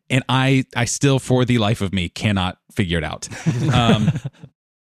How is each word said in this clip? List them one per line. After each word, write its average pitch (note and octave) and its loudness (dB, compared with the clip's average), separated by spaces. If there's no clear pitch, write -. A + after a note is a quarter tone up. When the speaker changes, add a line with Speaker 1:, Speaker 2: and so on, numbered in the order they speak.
Speaker 1:
And B2+ 2
I, C3 4
I A#2+ 0
still, C3+ 2
for B2+ 0
the A#2+ 2
life G#2+ 0
of F#2 -4
me, F2+ -2
cannot F#2+ -2
figure E2+ -2
it D#2+ -4
out. - -10
Speaker 2:
<laughs> B2+ -2
Speaker 1:
Um, A2+ 2